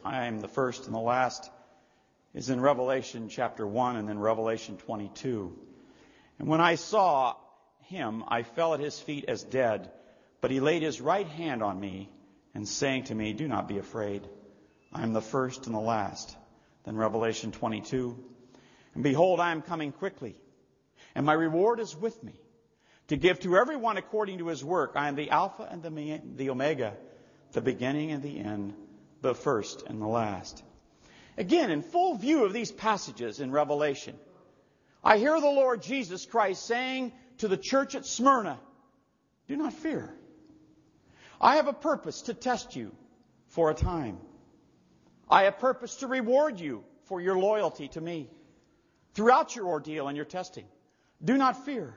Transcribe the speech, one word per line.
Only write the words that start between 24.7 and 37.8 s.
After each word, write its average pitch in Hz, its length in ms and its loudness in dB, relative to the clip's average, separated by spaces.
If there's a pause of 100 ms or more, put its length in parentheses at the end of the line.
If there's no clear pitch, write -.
I 147 140 0
am 143 60 -2
the 143 160 -4
Alpha 180 340 0
and 175 180 -12
the 165 80 -10
Me-, 151 340 -8
the 135 260 -4
Omega, 131 460 0 (560)
the - 80 0
beginning 135 520 -2
and 139 100 -4
the 147 160 -8
end, 101 360 -6 (460)
the 127 140 0
first 120 480 -2
and 110 180 -10
the 107 60 -4
last." 107 560 -4 (720)
Again, 226 340 2
in 151 120 0
full 349 320 2
view 247 300 4
of 190 100 0
these 226 180 -4
passages 123 680 -2
in 131 120 -4
Revelation, 147 640 0 (840)
I 214 140 10
hear 302 200 4
the 294 80 4
Lord 262 360 4
Jesus 190 420 -4
Christ 202 400 0
saying 254 480 -2 (260)
to 220 100 0
the 185 100 2
church 269 360 0